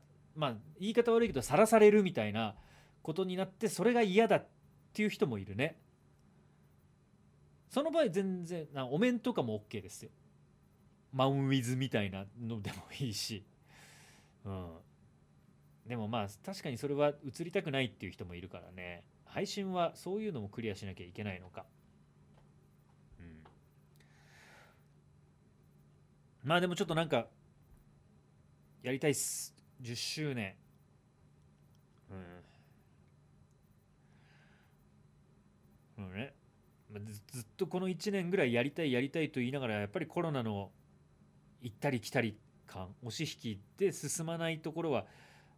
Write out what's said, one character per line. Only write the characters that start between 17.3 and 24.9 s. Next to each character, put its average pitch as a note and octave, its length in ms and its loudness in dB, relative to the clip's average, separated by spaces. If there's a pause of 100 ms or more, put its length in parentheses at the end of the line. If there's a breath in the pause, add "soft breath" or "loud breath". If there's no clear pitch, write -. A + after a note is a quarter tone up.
り C#3+ 60 -8
た G3 120 0
く D#3 80 -6
な C3+ 100 2
い C3 60 2
っ G#2 60 -6
て - 140 -12
い F2+ 40 -8
う - 20 -8
人 - 120 -12
も F2 100 -12
い F2 60 -12
る F#2 80 -10
か F#2 100 -14
ら F2 140 -18
ね。 F2+ 320 -10 (200)
配 - 220 -6
信 G3 260 -6
は F3 220 0
そ F#3 220 -6
う G#3+ 40 -4
い G#3+ 80 -4
う G3+ 40 -4
の C3+ 80 -6
も G2+ 80 -6
ク A2+ 140 -8
リ A2 80 -2
ア G2+ 40 -4
し G2+ 120 -12
な F#2+ 80 -8
き F#2 80 -14
ゃ F2 40 -14
い F2+ 40 -16
け G#2 140 -8
な G2+ 100 -4
い F2+ 60 -12
の F#2 80 -18
か。 F#2 160 -14 (1500)
う - 40 -20
ん。 D#2+ 200 -18 (3000 loud breath)